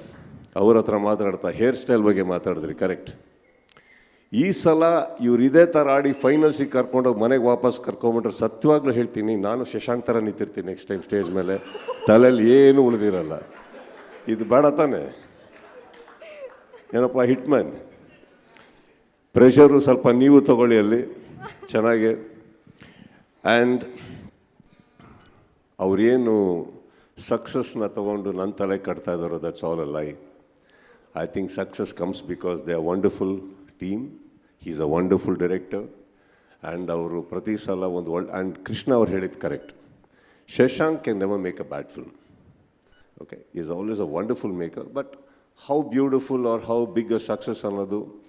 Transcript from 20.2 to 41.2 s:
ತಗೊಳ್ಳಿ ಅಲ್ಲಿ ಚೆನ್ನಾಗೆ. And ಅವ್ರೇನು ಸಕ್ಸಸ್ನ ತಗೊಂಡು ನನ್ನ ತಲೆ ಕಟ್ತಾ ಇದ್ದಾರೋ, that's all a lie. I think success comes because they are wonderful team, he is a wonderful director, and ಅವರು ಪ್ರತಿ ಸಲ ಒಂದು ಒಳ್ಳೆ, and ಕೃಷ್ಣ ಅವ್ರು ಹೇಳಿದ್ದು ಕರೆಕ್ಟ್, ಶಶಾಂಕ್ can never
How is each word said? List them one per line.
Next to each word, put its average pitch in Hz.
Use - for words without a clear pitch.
ತಗೊಳ್ಳಿ 120
ಅಲ್ಲಿ 107
ಚೆನ್ನಾಗೆ. 113
And 123
ಅವ್ರೇನು 101
ಸಕ್ಸಸ್ನ 117
ತಗೊಂಡು 101
ನನ್ನ 92
ತಲೆ 98
ಕಟ್ತಾ 90
ಇದ್ದಾರೋ, 85
that's 80
all 82
a -
lie. 76
I 85
think 95
success 95
comes 92
because 87
they 85
are 82
wonderful 98
team, 107
he 82
is 73
a 76
wonderful 92
director, 90
and 87
ಅವರು 85
ಪ್ರತಿ 92
ಸಲ 95
ಒಂದು 87
ಒಳ್ಳೆ, 87
and 95
ಕೃಷ್ಣ 110
ಅವ್ರು 107
ಹೇಳಿದ್ದು 92
ಕರೆಕ್ಟ್, -
ಶಶಾಂಕ್ 151
can 107
never 98